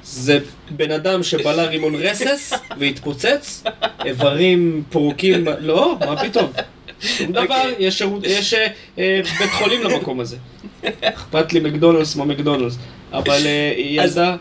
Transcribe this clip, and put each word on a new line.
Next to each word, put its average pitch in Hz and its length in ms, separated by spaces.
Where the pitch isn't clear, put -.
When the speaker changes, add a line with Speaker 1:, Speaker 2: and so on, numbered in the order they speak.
Speaker 1:
זה 135 360
בן 151 220
אדם 180 320
שבלע 156 420
רימון 156 300
רסס 208 580
והתפוצץ, 147 840
איברים 160 840
פורקים, 165 580
לא, 185 400
מה - 240
פתאום? 202 280
שום - 320
דבר, 180 100
Speaker 2:
אוקיי. 262 380
Speaker 1:
יש 190 180
שירות, 202 280
יש, 196 280
אה, 220 140
אה, 190 240
בית 196 120
חולים 226 320
למקום 147 360
הזה. 123 180
אכפת 156 520
לי 170 60
מקדונלדס, 156 560
מה 143 100
מקדונלדס. 143 520
אבל, 143 320
אה, 147 300
היא 143 260
Speaker 2:
אז - 160
Speaker 1:
ילדה 175 240